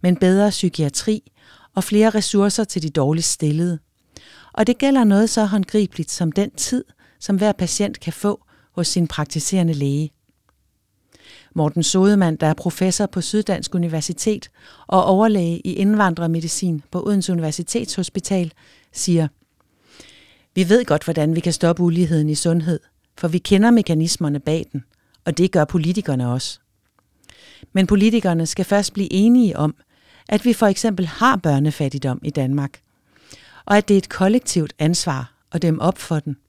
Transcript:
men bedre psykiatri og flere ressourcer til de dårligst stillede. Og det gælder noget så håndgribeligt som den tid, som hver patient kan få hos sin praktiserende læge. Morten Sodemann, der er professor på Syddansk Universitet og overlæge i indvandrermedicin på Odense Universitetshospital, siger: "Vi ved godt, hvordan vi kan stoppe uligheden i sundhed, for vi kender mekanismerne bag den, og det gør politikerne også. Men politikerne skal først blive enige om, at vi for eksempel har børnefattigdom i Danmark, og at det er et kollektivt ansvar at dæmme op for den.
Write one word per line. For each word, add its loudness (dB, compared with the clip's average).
men 2
bedre 4
psykiatri -4
og -2
flere 4
ressourcer 0
til -6
de -4
dårligst 0
stillede. -2
Og 0
det 0
gælder 4
noget 4
så 0
håndgribeligt -2
som -2
den -2
tid, -6
som -2
hver 2
patient -4
kan -8
få -4
hos -2
sin 0
praktiserende -2
læge. -2
Morten 0
Sodemann, 2
der 0
er 2
professor -2
på -6
Syddansk -4
Universitet -4
og 2
overlæge 2
i -6
indvandrermedicin 0
på -6
Odense 0
Universitetshospital, -4
siger: 0
"Vi 0
ved 4
godt, 0
hvordan 0
vi -2
kan -2
stoppe 0
uligheden 2
i 0
sundhed, -2
for -2
vi -2
kender 4
mekanismerne 0
bag -4
den, -8
og -4
det 2
gør 4
politikerne -2
også. -6
Men 2
politikerne 2
skal -4
først 0
blive -4
enige 4
om, 0
at 0
vi 4
for 2
eksempel 0
har 2
børnefattigdom -2
i -4
Danmark, -4
og 2
at 2
det 6
er 6
et -2
kollektivt 0
ansvar -2
at -4
dæmme 0
op 0
for -4
den. -8